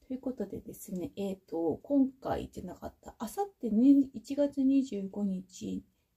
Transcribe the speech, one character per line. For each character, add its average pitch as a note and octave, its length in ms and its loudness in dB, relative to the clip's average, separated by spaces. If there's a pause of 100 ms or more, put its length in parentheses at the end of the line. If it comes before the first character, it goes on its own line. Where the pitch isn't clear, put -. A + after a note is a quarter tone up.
と C4 60 -6
い - 20 -6
う C4 40 -14
こ B3+ 120 -4
と G#3 140 -6
で - 140 -10
で - 120 -14
す - 200 -14
ね、 F3 220 -6
え G3 180 -6
ー F#3+ 140 -8
と、 - 360 -2
今 C4+ 280 2
回 - 400 -6
じ - 120 -12
ゃ - 20 -10
な F3+ 100 -10
か - 120 -14
っ - 160 -12
た、 - 160 -18
あ A3 100 -6
さ G4+ 160 -4
っ G4+ 60 -6 (100)
て A#3 100 -4
に、 C4+ 440 8
一 C4+ 200 -10
月 C#4+ 280 0
二 C4+ 200 4
十 G3 260 -6
五 G3+ 160 -4
日 F#3+ 600 -6 (320)